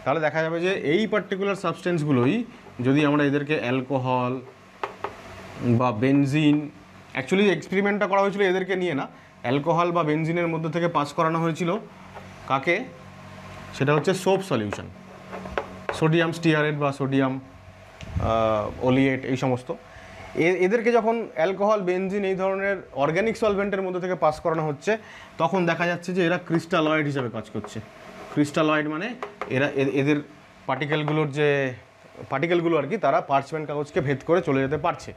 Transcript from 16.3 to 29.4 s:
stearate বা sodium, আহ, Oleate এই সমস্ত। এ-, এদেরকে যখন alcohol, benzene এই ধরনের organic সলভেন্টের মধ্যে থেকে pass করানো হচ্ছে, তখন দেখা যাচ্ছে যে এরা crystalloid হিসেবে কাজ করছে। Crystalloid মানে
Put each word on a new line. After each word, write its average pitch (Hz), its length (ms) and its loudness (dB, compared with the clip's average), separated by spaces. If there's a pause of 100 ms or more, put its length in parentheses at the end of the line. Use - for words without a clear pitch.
stearate 156 440 2
বা 143 160 0
sodium, 135 480 0 (800)
আহ, 110 680 0
Oleate 131 380 4
এই 131 120 -2
সমস্ত। 127 360 -2 (640)
এ-, 175 220 2
এদেরকে 208 360 2
যখন 226 420 2
alcohol, 196 460 2
benzene 185 440 -2
এই 190 100 0
ধরনের 196 420 -2 (160)
organic 170 440 0
সলভেন্টের 202 460 0
মধ্যে 180 180 -4
থেকে 185 140 -2
pass 156 260 2
করানো 160 260 0
হচ্ছে, 175 320 -2 (400)
তখন 175 280 2
দেখা 170 200 0
যাচ্ছে 175 280 -2
যে 185 120 4
এরা 175 120 2
crystalloid 160 680 2
হিসেবে 139 240 -2
কাজ 110 200 -10
করছে। 110 300 -8 (520)
Crystalloid 151 560 2
মানে 180 260 -6 (360)